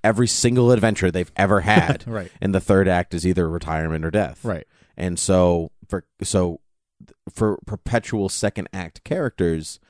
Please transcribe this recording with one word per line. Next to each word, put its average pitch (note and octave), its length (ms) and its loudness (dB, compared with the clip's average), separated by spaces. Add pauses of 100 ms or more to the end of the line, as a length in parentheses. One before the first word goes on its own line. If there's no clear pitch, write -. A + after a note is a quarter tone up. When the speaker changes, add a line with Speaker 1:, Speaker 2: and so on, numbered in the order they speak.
Speaker 1:
every A2+ 240 2
single B2 440 2
adventure G#2 380 2
they've F2+ 280 -4
ever G2 240 2
had. - 440 2
Speaker 2:
<laughs> - 20 -12
Right. G#2 240 -10 (100)
Speaker 1:
And G2 120 0
the F#2+ 60 2
third G2 280 4
act F2+ 260 0
is E2+ 120 -4
either F2 240 0
retirement D#2+ 560 -4
or E2 60 -6
death. F2 320 -4
Speaker 2:
Right. F#2 240 -8 (300)
Speaker 1:
And F2 200 -6
so F2 540 2 (160)
for, - 180 -8 (160)
so F2+ 380 -2 (440)
th-, - 120 -20 (180)
for G#2+ 320 -2
perpetual G#2+ 640 -4
second - 440 -6
act F2+ 300 -14
characters, F2+ 760 -4 (100)